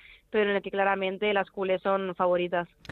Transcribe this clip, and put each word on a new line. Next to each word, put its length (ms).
pero 180
en 60
el 60
que 100
claramente 640
las 180
culés 300
son 340
favoritas. 520